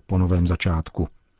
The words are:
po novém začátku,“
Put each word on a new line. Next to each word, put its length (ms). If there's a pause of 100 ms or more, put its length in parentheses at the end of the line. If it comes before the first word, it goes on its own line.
po 120
novém 280
začátku,“ 640 (320)